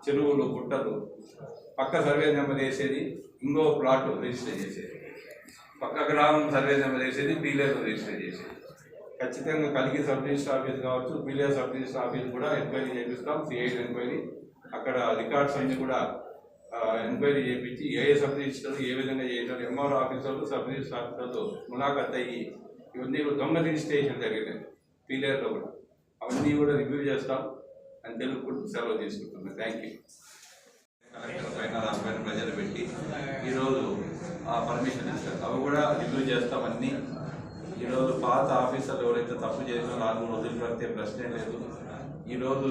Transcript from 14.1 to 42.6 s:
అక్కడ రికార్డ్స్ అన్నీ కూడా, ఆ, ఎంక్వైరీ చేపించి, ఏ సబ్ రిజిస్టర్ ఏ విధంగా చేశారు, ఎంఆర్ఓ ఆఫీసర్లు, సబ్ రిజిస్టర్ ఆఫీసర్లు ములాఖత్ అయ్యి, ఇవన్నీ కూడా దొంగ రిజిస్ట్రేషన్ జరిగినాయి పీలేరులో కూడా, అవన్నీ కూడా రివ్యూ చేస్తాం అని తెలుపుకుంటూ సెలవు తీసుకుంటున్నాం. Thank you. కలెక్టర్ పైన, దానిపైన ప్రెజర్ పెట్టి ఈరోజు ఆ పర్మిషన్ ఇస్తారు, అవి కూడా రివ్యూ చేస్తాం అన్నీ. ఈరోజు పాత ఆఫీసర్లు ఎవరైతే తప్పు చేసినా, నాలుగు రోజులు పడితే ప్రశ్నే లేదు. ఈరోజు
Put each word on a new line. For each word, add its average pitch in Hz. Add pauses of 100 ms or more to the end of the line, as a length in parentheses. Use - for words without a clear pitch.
అక్కడ 127 (260)
రికార్డ్స్ 139
అన్నీ 131
కూడా, 127 (760)
ఆ, 117 (280)
ఎంక్వైరీ 139
చేపించి, 123 (160)
ఏ 135 (160)
సబ్ 139
రిజిస్టర్ 135 (140)
ఏ -
విధంగా 131
చేశారు, 123
ఎంఆర్ఓ 139
ఆఫీసర్లు, 131
సబ్ 123
రిజిస్టర్ 123
ఆఫీసర్లు 123 (260)
ములాఖత్ 131
అయ్యి, 120 (560)
ఇవన్నీ 131
కూడా 143
దొంగ 160
రిజిస్ట్రేషన్ 143
జరిగినాయి 110 (500)
పీలేరులో 135
కూడా, - (540)
అవన్నీ 143
కూడా 143
రివ్యూ 143 (120)
చేస్తాం 131 (640)
అని 117
తెలుపుకుంటూ - (120)
సెలవు 113
తీసుకుంటున్నాం. 98
Thank 113
you. - (1160)
కలెక్టర్ -
పైన, 110 (120)
దానిపైన 107
ప్రెజర్ 107
పెట్టి 107 (640)
ఈరోజు 131 (680)
ఆ 117 (120)
పర్మిషన్ 127
ఇస్తారు, -
అవి 131
కూడా 147 (200)
రివ్యూ 127 (100)
చేస్తాం -
అన్నీ. 131 (920)
ఈరోజు 131 (120)
పాత - (140)
ఆఫీసర్లు 131
ఎవరైతే 120 (100)
తప్పు 120
చేసినా, 120
నాలుగు 113
రోజులు 113
పడితే 117 (100)
ప్రశ్నే 107
లేదు. 110 (800)
ఈరోజు 131